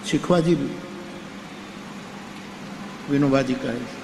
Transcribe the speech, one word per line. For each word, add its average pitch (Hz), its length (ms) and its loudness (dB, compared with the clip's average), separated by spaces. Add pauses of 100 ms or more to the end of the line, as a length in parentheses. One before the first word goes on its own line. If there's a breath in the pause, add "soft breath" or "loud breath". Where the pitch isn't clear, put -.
શીખવાજી 165 540 6 (2500)
વિનોબાજી 139 460 6
કહે 123 180 -2
છે 120 320 -6